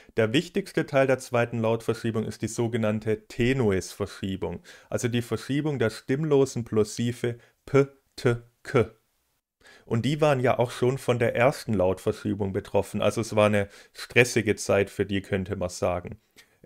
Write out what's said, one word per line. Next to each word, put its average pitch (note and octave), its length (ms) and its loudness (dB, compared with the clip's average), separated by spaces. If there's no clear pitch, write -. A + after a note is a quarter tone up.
Der A2 160 2
wichtigste E3+ 540 -2
Teil C3+ 220 2
der B2+ 100 2
zweiten A#2+ 400 -2
Lautverschiebung A2+ 680 0
ist A2 180 -8
die A2+ 60 -4
sogenannte A2 800 -2
Tenuisverschiebung, G2 1400 -2
also A2 180 -2
die A#2 140 0
Verschiebung C#3+ 580 -4
der A2+ 100 2
stimmlosen C#3 760 0
Plosive A#2 760 -2
P, C#3 200 4
T, A#2+ 220 0
K. - 280 2
Und A#2 180 -2
die D3 160 0
waren D3 180 4
ja B2 220 2
auch B2 100 2
schon B2+ 280 0
von B2 200 0
der A#2 160 0
ersten A#2 400 2
Lautverschiebung G2 760 0
betroffen, G2+ 500 -2
also G#2 180 2
es G#2+ 140 -4
war G#2+ 120 6
eine G#2 220 2
stressige A2+ 640 2
Zeit G2+ 340 2
für - 160 -4
die, G2 160 -2
könnte G2 360 -4
man F2+ 120 -4
sagen. F2+ 520 -4